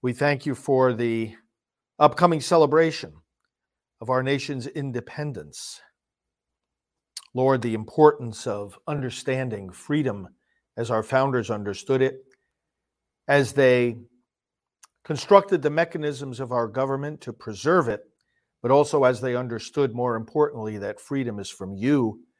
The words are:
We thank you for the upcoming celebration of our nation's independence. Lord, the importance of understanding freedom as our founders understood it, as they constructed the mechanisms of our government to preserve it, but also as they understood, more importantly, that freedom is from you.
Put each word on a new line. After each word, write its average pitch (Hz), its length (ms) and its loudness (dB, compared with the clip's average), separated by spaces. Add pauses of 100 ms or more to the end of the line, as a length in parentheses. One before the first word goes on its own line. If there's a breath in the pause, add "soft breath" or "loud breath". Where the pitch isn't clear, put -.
We 127 100 -2
thank 143 340 0
you 139 100 -4
for 131 380 2
the 113 400 -4 (680)
upcoming 156 420 4
celebration 156 720 2 (880)
of 113 80 -12
our 127 120 0
nation's 135 460 -4
independence. 127 1120 -10 (1500)
Lord, 131 280 2
the 117 120 -4
importance 123 720 4
of 101 320 -8 (100)
understanding 131 800 -6
freedom 113 580 -4 (480)
as 117 160 -4
our 110 100 0
founders 127 480 0
understood 107 520 -2
it, 131 240 -2 (1040)
as 139 240 2
they 123 440 4 (1080)
constructed 196 560 4
the 147 80 0
mechanisms 147 720 -4
of 120 100 -6
our 120 160 0
government 135 540 -4
to 123 100 -12
preserve 135 560 0
it, 107 160 -4 (580)
but 120 80 -4
also 143 360 4
as 123 160 2
they 127 120 -2
understood, 123 640 -4
more 123 220 -2
importantly, 113 600 -2
that 101 220 -8
freedom 117 400 -6
is 98 100 -10
from 98 240 -12
you. 113 480 0 (180)